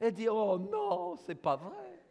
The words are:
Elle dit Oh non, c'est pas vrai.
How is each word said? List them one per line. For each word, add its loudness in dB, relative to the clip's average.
Elle 2
dit 0
Oh 4
non, -2
c'est -8
pas 2
vrai. -12